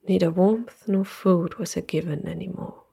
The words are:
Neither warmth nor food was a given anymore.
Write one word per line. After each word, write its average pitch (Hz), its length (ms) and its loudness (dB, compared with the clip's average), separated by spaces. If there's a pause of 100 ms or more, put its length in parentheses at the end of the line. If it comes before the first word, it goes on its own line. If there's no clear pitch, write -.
Neither 180 220 4
warmth 208 580 2
nor 190 160 2
food 185 540 0
was 175 180 -6
a 90 60 -2
given 156 440 -4
anymore. - 560 -10 (100)